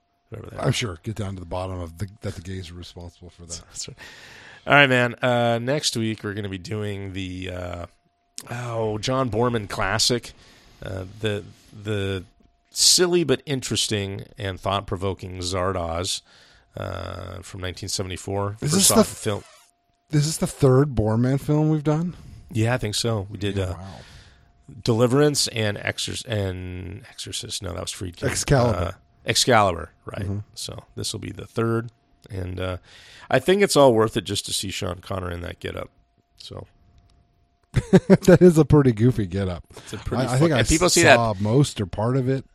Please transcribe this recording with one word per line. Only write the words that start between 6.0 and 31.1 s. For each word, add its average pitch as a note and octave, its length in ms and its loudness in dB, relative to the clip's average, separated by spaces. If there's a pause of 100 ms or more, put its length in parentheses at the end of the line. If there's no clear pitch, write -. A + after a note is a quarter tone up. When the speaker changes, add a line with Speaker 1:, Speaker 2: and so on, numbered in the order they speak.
Speaker 1:
we're G#2 100 -6
gonna G2+ 140 -6
be F#2+ 100 -6
doing G2 540 -8
the, F#2 420 -8
uh, F2+ 320 -10 (640)
oh, A2+ 480 -4
John C3 320 -2
Borman A2+ 380 0
classic, A2 640 -2 (500)
uh, F#2+ 220 -8 (160)
the, G#2 240 -4 (280)
the G2 520 -6 (480)
silly F3 500 4
but C3+ 240 2
interesting A2 800 -4 (120)
and G2 220 -6
thought-provoking G2 800 -4
Zardoz, F2+ 840 -4 (540)
uh, F2+ 680 -10
from F#2+ 180 -16
nineteen F2+ 280 -8
seventy-four. G2+ 720 -6
Speaker 2:
Is D3 120 -2
Speaker 1:
First - 20 -
Speaker 2:
this F#3+ 140 4
the G#3+ 60 4
Speaker 1:
off, A3 60 8
Speaker 2:
f-, G#3 80 4
Speaker 1:
film. - 360 -4 (680)
Speaker 2:
is D3 160 2
this E3 120 -4
the F3+ 100 -2
third C3+ 480 4
Borman A2+ 440 2
film D3+ 300 2
we've D3+ 140 0
done? D#3 320 0 (340)
Speaker 1:
Yeah, A2+ 240 2
I B2 40 0
think G#2 180 -4
so. G#2+ 340 -2
We G#2 80 -12
did, G2 180 -4
Speaker 2:
Yeah, F#2+ 80 0
Speaker 1:
uh, F2+ 100 -4
Speaker 2:
wow. F#2 200 -14 (880)
Speaker 1:
Deliverance B2+ 640 4
and G#2+ 300 -2
Exor-, - 480 -6
and F#2 840 -6
Exorcist. - 540 -12
No, F2+ 100 -8
that F2 100 -8
was - 100 -8
Friedkin. - 360 -10
Speaker 2:
Excalibur. A#2+ 500 2
Speaker 1:
Uh, F2 140 -4 (320)
Excalibur, G#2 640 2 (140)
right. - 180 -10
Speaker 2:
Mm-hmm. G2 160 -4 (160)
Speaker 1:
So - 300 -12 (100)
this G#2+ 180 -6